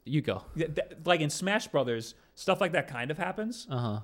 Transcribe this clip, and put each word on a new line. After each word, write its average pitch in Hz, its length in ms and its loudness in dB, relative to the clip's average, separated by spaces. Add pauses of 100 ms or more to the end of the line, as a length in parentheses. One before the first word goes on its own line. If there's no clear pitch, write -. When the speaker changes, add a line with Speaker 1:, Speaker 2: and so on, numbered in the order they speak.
Speaker 1:
you 143 180 2
go. 95 220 0 (120)
Speaker 2:
Yeah, - 120 0
th-, 151 200 -4 (180)
like 175 160 6
in 147 80 2
Smash 196 380 0
Brothers, 120 480 0 (180)
stuff 185 260 2
like 180 120 2
that 160 160 2
kind 127 240 -4
of 156 60 -6
happens. 202 520 -4
Speaker 1:
Uh-huh. 120 340 -2